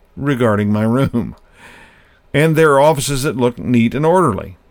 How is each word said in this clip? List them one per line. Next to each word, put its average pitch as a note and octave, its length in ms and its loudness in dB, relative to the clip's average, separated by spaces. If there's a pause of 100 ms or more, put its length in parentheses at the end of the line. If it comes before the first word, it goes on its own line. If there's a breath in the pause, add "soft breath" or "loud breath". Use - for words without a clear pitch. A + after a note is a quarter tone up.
(160)
regarding A#2 560 0
my G#2+ 120 0
room. A#2 520 -2 (960 loud breath)
And D#3 240 0
there D3+ 180 4
are C#3 80 4
offices C#3+ 420 0
that D3 140 -4
look B2 200 -2
neat A#2 380 0
and D3 100 -2
orderly. B2 520 0 (140)